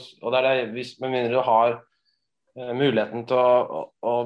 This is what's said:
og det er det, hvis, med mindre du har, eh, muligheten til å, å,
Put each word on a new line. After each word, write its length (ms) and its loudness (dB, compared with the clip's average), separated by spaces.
og 100 -4
det 120 2
er 220 0
det, 80 -10
hvis, 260 -12
med 120 -6
mindre 180 0
du 120 0
har, 400 2
eh, 180 -8
muligheten 520 0
til 100 0
å, 540 2
å, 120 -2